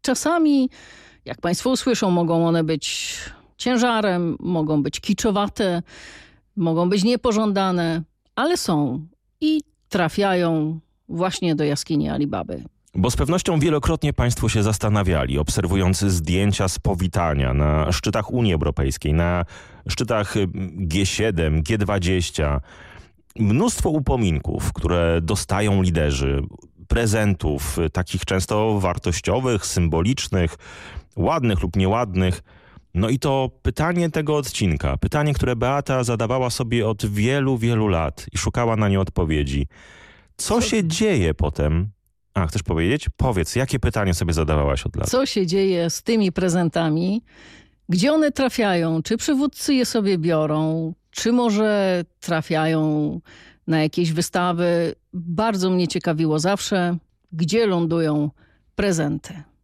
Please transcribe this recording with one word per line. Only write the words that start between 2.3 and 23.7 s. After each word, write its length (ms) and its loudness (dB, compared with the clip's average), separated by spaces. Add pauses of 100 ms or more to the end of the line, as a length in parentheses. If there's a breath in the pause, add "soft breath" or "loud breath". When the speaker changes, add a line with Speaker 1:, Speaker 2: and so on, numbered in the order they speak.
Speaker 1:
one 180 2
być 520 -4 (400 loud breath)
ciężarem, 840 0
mogą 420 0
być 180 -6
kiczowate, 800 -2 (760 loud breath)
mogą 340 2
być 140 2
niepożądane, 1000 0 (340)
ale 200 0
są 500 -2 (340)
i 200 2 (280)
trafiają 920 0 (280)
właśnie 460 -2
do 100 0
jaskini 440 -2
Alibaby. 560 -6 (300)
Speaker 2:
Bo 160 0
z 60 -2
pewnością 440 2
wielokrotnie 520 2
państwo 360 0
się 140 2
zastanawiali, 760 2
obserwując 640 0
zdjęcia 680 2
z 100 -4
powitania 760 0
na 380 2
szczytach 400 -2
Unii 220 2
Europejskiej, 580 -2
na 320 2 (440 loud breath)
szczytach, 480 -2
y, 100 2 (280)
G 320 0
siedem, 560 0
G 160 0
dwadzieścia. 840 0 (760 loud breath)
Mnóstwo 540 2